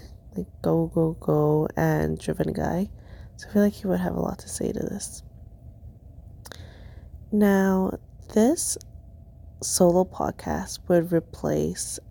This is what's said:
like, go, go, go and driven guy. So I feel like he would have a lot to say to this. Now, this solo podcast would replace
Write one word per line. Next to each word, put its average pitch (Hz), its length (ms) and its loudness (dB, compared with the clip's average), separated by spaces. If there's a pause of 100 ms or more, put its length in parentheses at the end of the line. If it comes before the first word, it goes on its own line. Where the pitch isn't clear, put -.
(360)
like, 180 100 -6 (140)
go, 165 280 2
go, 160 260 0
go 151 600 2
and 156 440 2
driven 156 340 -2
guy. 160 380 -2 (460)
So - 120 -16
I - 40 -10
feel 208 100 4
like 208 100 4
he - 140 -10
would 180 140 2
have 180 140 0
a - 60 -2
lot - 200 -2
to - 80 -16
say - 240 -4
to - 80 -4
this. - 420 -8 (2000)
Now, 190 680 4 (340)
this - 460 4 (840)
solo 180 420 6
podcast - 720 -4 (100)
would 175 240 4
replace 156 840 -2 (120)